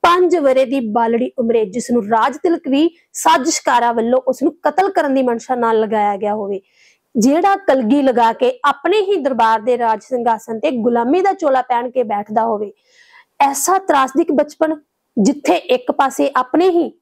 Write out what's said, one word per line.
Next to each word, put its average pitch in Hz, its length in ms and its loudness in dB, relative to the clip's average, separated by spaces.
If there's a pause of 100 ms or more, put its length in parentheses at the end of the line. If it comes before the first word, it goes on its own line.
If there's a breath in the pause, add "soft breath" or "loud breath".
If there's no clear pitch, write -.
ਪੰਜ 349 320 2
ਵਰੇ 262 280 2
ਦੀ 262 160 -2 (120)
ਬਾਲੜੀ 233 460 -2
ਉਮਰੇ 226 260 0
ਜਿਸ 220 260 -8
ਨੂੰ 240 140 0
ਰਾਜ 226 320 0
ਤਿਲਕ 330 320 -2
ਵੀ 285 200 2 (260 soft breath)
ਸਾਜ਼ਿਸ਼ਕਾਰਾਂ 269 800 0
ਵੱਲੋਂ 240 320 0
ਉਸ 254 160 -4
ਨੂੰ - 200 0
ਕਤਲ 370 280 0
ਕਰਨ 311 240 -2
ਦੀ 269 80 2
ਮਨਸ਼ਾ 240 320 -2
ਨਾਲ 226 260 0
ਲਗਾਇਆ 208 360 0
ਗਿਆ 208 180 -4
ਹੋਵੇ, 202 260 -6 (540 soft breath)
ਜਿਹੜਾ 311 440 2
ਕਲਗੀ 277 440 0
ਲਗਾ 233 300 2
ਕੇ 247 200 0 (120)
ਆਪਣੇ 339 380 0
ਹੀ 381 140 0
ਦਰਬਾਰ 226 440 0
ਦੇ 240 180 0
ਰਾਜ 220 240 -2
ਸਿੰਘਾਸਨ 233 580 -4
ਤੇ 302 120 0
ਗੁਲਾਮੀ 240 480 0
ਦਾ 381 120 2
ਚੋਲਾ 277 300 0
ਪਹਿਨ 240 280 -2
ਕੇ 247 120 -2
ਬੈਠਦਾ 214 420 -2
ਹੋਵੇ। 208 260 -4 (680 soft breath)
ਐਸਾ 277 380 2
ਤਰਾਸਦਿਕ 294 540 0
ਬਚਪਨ 302 440 -2 (400)
ਜਿੱਥੇ 285 400 2 (120)
ਇੱਕ 247 240 -2
ਪਾਸੇ 277 440 0
ਆਪਣੇ 302 340 2
ਹੀ 330 180 0 (140)